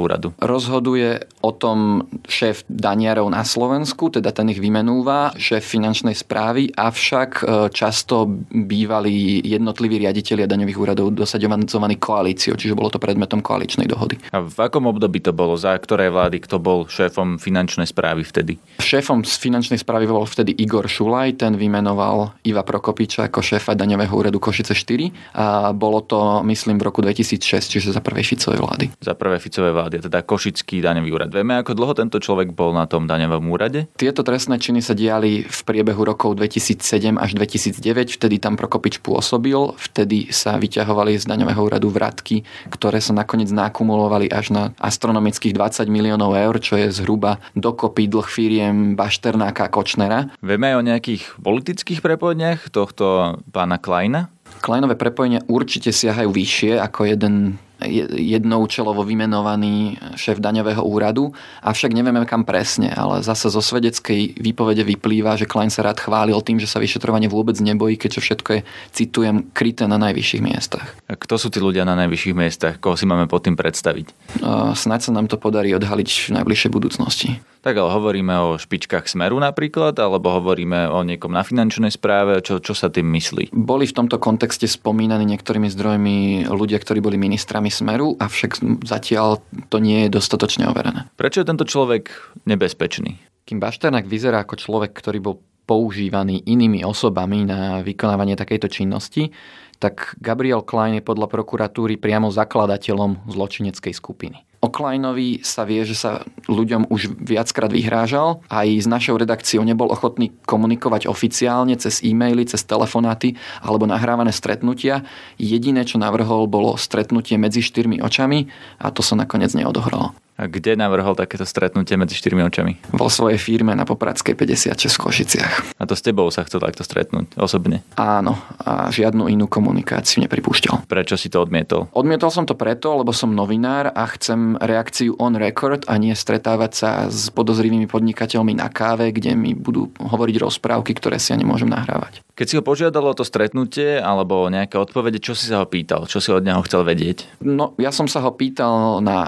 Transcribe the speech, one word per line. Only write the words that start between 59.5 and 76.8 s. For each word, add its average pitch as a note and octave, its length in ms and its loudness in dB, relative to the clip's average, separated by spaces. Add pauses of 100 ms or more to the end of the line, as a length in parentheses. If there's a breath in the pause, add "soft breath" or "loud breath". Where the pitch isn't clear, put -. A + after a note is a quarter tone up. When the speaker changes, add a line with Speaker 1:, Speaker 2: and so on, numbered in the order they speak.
Speaker 2:
šéf G#2 240 -2
daňového G#2+ 420 0
úradu, A2 540 0 (260 loud breath)
avšak G#2+ 300 0
nevieme, A#2+ 320 2
kam A2+ 240 0
presne, G2+ 420 0
ale F#2+ 320 0
zasa A2 300 0
zo G#2+ 80 0
svedeckej A2+ 800 0
výpovede A2 480 2
vyplýva, G#2+ 480 2
že G#2 160 -2
Klein G#2+ 160 2
sa G#2+ 160 0
rád G#2 160 0
chválil G#2+ 420 2
tým, A2 220 0
že - 20 -4
sa G#2+ 140 -4
vyšetrovanie A2 480 0
vôbec G#2+ 320 0
nebojí, G#2+ 400 2
keďže - 240 -4
všetko - 320 -2
je, G#2 60 0 (340 loud breath)
citujem, A2+ 560 0
"kryté A#2 320 0
na G#2 160 2
najvyšších G#2+ 420 0
miestach". - 540 -4 (160)
Speaker 1:
A - 80 -10
kto - 180 -2
sú A2 140 -4
tí - 80 -2
ľudia F#2 240 2
na F2+ 240 2
najvyšších F2 260 0
miestach? E2 460 0
Koho F#2 160 2
si - 80 -2
máme F2 240 2
pod F2 160 0
tým E2+ 160 2
predstaviť? - 880 -4
Speaker 2:
A A2 260 2
snáď A2+ 380 -2
sa - 0 -
nám G#2+ 160 2
to G#2+ 80 -2
podarí G#2 400 2
odhaliť G2+ 560 -2
v - 80 0
najbližšej - 320 0
budúcnosti. - 720 -2 (140 soft breath)